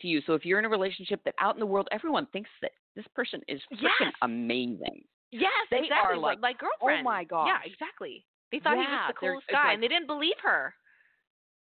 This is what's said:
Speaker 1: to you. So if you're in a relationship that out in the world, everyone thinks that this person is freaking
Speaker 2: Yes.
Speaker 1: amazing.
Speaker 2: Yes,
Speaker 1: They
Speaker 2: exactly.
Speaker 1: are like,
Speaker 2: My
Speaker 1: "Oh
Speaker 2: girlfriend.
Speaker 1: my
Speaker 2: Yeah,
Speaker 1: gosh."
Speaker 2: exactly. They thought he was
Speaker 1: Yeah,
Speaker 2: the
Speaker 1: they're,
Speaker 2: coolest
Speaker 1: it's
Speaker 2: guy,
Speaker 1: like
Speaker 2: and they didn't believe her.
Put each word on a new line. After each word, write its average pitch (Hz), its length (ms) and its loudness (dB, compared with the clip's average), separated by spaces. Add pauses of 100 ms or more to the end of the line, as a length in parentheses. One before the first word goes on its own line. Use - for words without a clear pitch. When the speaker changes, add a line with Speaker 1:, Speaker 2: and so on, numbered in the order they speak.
Speaker 1:
to 180 80 -6
you. 156 180 2
So 170 60 2
if 156 140 2
you're 185 120 4
in 214 60 2
a 226 40 0
relationship 196 560 0
that - 140 -2
out 208 160 2
in 233 60 -6
the 214 60 0
world, 196 260 2
everyone 214 400 0
thinks 202 160 -8 (140)
that - 100 -6 (240)
this 208 80 -14 (100)
person 247 320 -4
is 135 140 -6 (140)
freaking 214 80 -8 (180)
Speaker 2:
Yes. 160 220 0
Speaker 1:
amazing. 117 800 -2 (260)
Speaker 2:
Yes, 330 220 2 (180)
Speaker 1:
They 247 100 2
Speaker 2:
exactly. 320 340 2
Speaker 1:
are - 20 0
like, 180 240 0
Speaker 2:
My 240 120 2
Speaker 1:
"Oh 262 140 -6 (140)
Speaker 2:
girlfriend. 285 240 2
Speaker 1:
my 214 160 0
Speaker 2:
Yeah, 165 60 -8
Speaker 1:
gosh." 160 400 0
Speaker 2:
exactly. 196 580 -10 (260)
They 294 100 -4
thought - 160 4
he - 40 0
was - 80 0
Speaker 1:
Yeah, 202 200 -2
Speaker 2:
the - 120 -4
Speaker 1:
they're, - 120 -2
Speaker 2:
coolest 269 180 -8
Speaker 1:
it's - 40 0
Speaker 2:
guy, 285 100 6
Speaker 1:
like 233 100 6
Speaker 2:
and 220 80 -2
they 240 60 2
didn't 320 180 2
believe 302 360 0
her. 156 320 0 (1040)